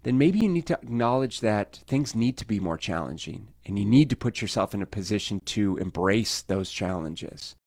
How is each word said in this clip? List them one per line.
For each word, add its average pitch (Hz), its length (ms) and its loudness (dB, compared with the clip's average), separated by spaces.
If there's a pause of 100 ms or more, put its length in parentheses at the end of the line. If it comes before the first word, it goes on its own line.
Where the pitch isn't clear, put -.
then 123 140 2
maybe 185 220 6
you 214 100 4
need 170 160 0
to - 160 -2
acknowledge 120 600 0
that 107 440 0
things 139 300 0
need 120 220 2
to - 100 -10
be 104 120 0
more 82 180 -2
challenging 80 720 -6 (160)
and 98 140 -4
you 101 60 0
need 131 240 8
to - 60 0
put - 260 -4
yourself 101 320 -2
in 101 80 -4
a 95 60 -4
position 101 540 -4
to 101 360 0
embrace 95 640 0
those 95 300 -2
challenges. 85 840 -8 (120)